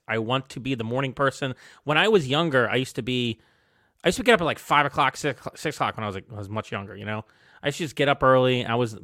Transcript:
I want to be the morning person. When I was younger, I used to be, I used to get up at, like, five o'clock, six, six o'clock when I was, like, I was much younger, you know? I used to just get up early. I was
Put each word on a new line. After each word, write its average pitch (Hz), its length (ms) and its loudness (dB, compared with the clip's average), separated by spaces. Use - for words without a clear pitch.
I 110 120 -2
want 123 320 -4
to 143 100 -14
be 131 140 -4
the 117 100 -6
morning 127 280 -4
person. 135 420 -2
When 151 140 2
I 185 100 4
was 185 200 4
younger, 135 420 2
I 110 60 0
used 127 200 -4
to 127 60 -6
be, 120 380 -4
I - 40 4
used 180 100 2
to 262 60 -4
get 233 100 6
up 196 60 4
at, 170 40 -2
like, 127 140 0
five 147 280 2
o'clock, 139 320 0
six, 139 240 -4
six 156 200 -6
o'clock 110 200 -2
when 110 80 -6
I - 20 -4
was, 101 80 -4
like, 95 180 -10
I 104 60 -14
was 101 100 -10
much 107 240 -8
younger, 101 240 -8
you 104 80 -12
know? 107 200 -6
I - 40 -2
used 143 120 -4
to 180 60 -4
just 135 120 -8
get 139 120 2
up 139 140 2
early. 127 420 4
I 117 120 0
was 117 280 0